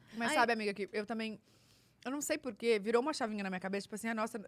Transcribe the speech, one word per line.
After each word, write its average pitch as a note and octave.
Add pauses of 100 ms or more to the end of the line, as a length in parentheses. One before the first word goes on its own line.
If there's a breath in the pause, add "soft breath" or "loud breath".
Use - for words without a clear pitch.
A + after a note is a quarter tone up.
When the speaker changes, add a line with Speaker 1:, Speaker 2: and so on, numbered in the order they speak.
(140)
Speaker 1:
Mas A3+
Speaker 2:
Aí D4+
Speaker 1:
sabe, A#3
amiga, G#3
que F#3+
eu G#3
também, A3 (680 soft breath)
eu B3
não C#4+
sei D4
por B3+
quê, A3+
virou A3+
uma D4
chavinha G#3+
na F#3+
minha F#3
cabeça, G3
tipo A3
assim, A3+
"Ah, A#3
nossa, A3+ (100)